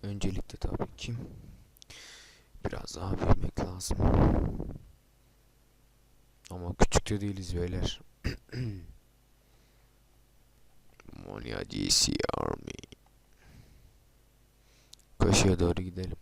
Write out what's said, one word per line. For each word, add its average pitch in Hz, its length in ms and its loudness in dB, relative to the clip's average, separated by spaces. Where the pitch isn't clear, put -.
Öncelikle 101 540 -4
tabii - 400 -4
ki - 180 -6
biraz - 300 -8
daha 95 220 -4
büyümek - 420 6
lazım. 90 380 -2
Ama 90 220 -8
küçük - 360 6
de 104 120 0
değiliz 95 340 -6
beyler. 90 460 -2
<clears throat> 107 760 -8
Monya 52 340 -8
G 50 280 -4
C - 240 4
Army. 50 400 -6
Koşuya 95 400 4
doğru 87 220 2
gidelim. 92 400 -8